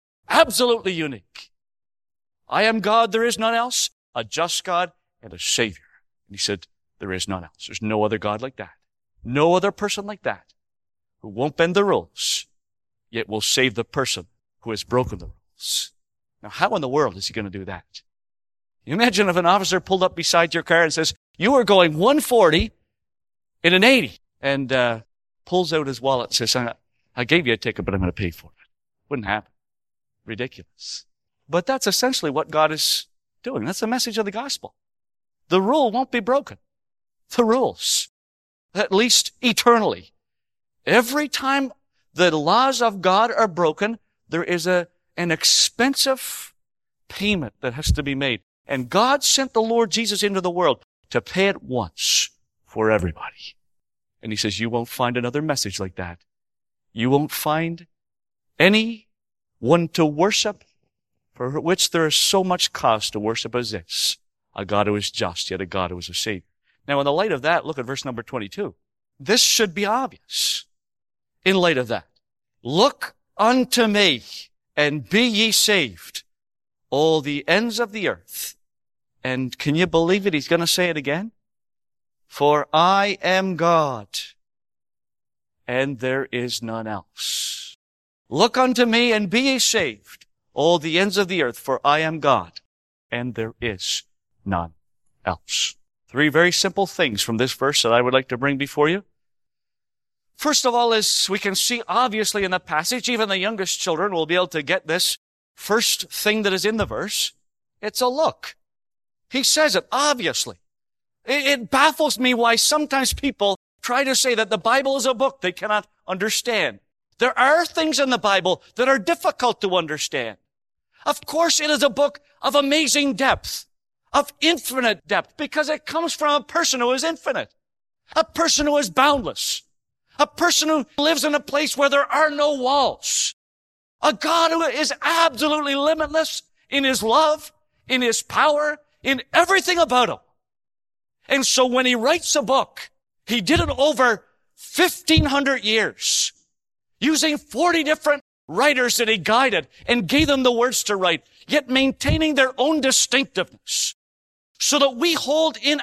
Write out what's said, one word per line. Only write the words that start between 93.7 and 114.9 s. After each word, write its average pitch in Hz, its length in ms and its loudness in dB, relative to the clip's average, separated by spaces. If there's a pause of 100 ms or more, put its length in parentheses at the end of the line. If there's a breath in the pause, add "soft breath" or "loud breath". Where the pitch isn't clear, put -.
none 85 300 -2 (500)
else." - 520 -6 (320)
Three 147 220 2
very 170 220 4
simple 190 340 0
things 127 380 -2
from 113 140 -2
this 127 160 2
verse 139 280 0
that 113 120 2
I 123 80 6
would 127 120 2
like 131 140 2
to 123 100 -6
bring 139 200 -2
before 143 300 0
you. 190 160 -2 (1300)
First 285 300 0
of 240 100 2
all, 240 180 4
as - 340 0
we 196 120 -2
can 196 160 -2
see 240 320 -2
obviously 214 560 0
in 185 80 -2
the 185 80 0
passage, 170 500 -4
even 220 200 0
the 190 100 -2
youngest 196 400 -4
children 185 340 -2
will 160 140 -2
be 170 80 0
able 180 140 2
to 160 120 -4
get 165 240 -2
this 156 320 -2 (380)
first - 560 -2
thing 214 320 -2
that 196 100 0
is 185 120 -2
in 220 120 0
the 202 80 0
verse. 120 480 -6 (480)
It's 208 200 -6
a 254 60 2
look. - 480 -2 (720)
He 262 120 -2
says 302 340 2
it 175 160 -2
obviously. 233 680 -2 (640)
It, 269 220 -2
it 254 240 -2
baffles 285 480 2
me 247 160 2
why 233 220 2
sometimes 269 560 0
people 202 440 -2 (240)
try 254 220 0
to 269 120 0
say 247 200 2
that 220 160 0
the 214 80 0
Bible 269 380 2